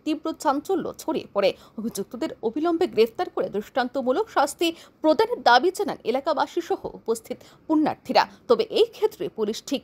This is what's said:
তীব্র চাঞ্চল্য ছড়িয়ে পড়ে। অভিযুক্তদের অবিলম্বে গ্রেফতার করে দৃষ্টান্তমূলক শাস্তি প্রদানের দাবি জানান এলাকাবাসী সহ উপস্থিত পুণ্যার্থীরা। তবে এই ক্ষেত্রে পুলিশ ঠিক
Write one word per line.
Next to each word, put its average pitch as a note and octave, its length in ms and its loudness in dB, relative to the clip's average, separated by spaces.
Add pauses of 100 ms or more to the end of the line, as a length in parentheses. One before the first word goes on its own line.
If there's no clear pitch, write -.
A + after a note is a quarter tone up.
তীব্র D#4 340 -4
চাঞ্চল্য D4 580 -2
ছড়িয়ে - 360 -6
পড়ে। G3 200 2 (240)
অভিযুক্তদের A#3 520 -6 (140)
অবিলম্বে E4 440 0
গ্রেফতার A#3 420 0
করে - 200 -4
দৃষ্টান্তমূলক B3+ 800 -2
শাস্তি D#4+ 460 0 (260)
প্রদানের G#4 420 2
দাবি B3+ 280 6
জানান E4+ 320 -4
এলাকাবাসী C#4 580 -2
সহ - 240 -4
উপস্থিত - 520 -6 (300)
পুণ্যার্থীরা। C4 600 2 (200)
তবে A3+ 220 4
এই E4+ 160 2
ক্ষেত্রে - 440 -2
পুলিশ A3 360 -4
ঠিক - 180 -4